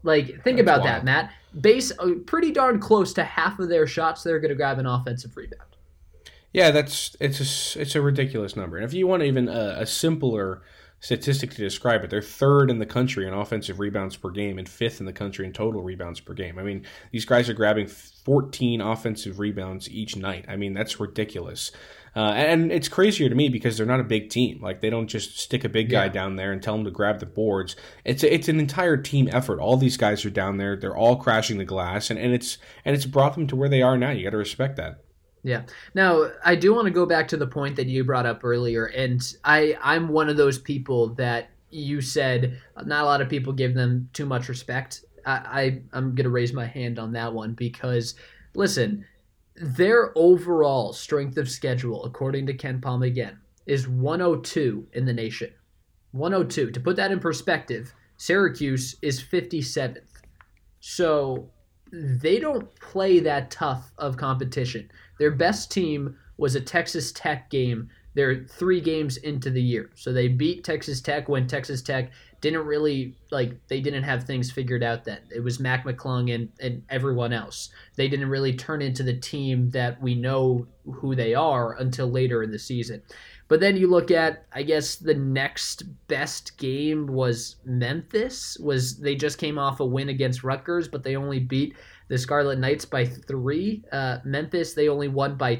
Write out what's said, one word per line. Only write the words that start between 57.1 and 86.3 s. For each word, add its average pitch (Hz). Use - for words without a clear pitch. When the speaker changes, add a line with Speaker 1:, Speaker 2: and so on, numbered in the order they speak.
Speaker 1:
in 190
perspective, 147
Syracuse 139
is 135
fifty-seventh. -
So 147
they 156
don't 302
play 190
that 143
tough 135
of 139
competition. 127
Their 151
best 170
team 147
was 135
a 135
Texas 170
Tech -
game. 123
They're 131
three 180
games 156
into 143
the 127
year. 120
So -
they 127
beat 147
Texas 147
Tech 147
when 131
Texas 131
Tech 127
didn't 156
really, 147
like, 127
they 135
didn't 139
have 127
things 127
figured 123
out 117
then. 107
It 117
was 123
Mac 127
McClung 123
and, 117
and 127
everyone 123
else. -
They 135
didn't 139
really 135
turn 147
into 131
the 127
team 127
that 123
we 123
know 127
who 135
they 117
are 127
until 127
later 123
in 110
the 107
season. 117
But 156
then 196
you 185
look 175
at, 160
I 139
guess, 151
the 156
next 135
best -